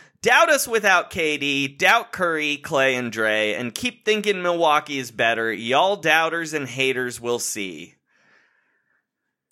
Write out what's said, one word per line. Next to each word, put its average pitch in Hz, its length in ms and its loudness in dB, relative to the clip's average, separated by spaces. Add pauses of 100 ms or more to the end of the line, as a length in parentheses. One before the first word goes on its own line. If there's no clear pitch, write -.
(220)
"Doubt 294 300 4
us 269 160 0
without 202 420 2
K 156 300 -2
D, 139 280 -2
doubt 185 440 2
Curry, 156 520 -2
Klay, 135 300 2
and 123 180 -4
Dre, 107 420 0
and 120 200 -6
keep - 320 -8
thinking 208 380 -2
Milwaukee 151 560 0
is 123 100 -8
better. 113 420 0
Y'all 127 440 2
doubters 160 580 0
and 143 140 -6
haters 123 520 -2
will 120 200 -2
see." 90 560 -10 (1600)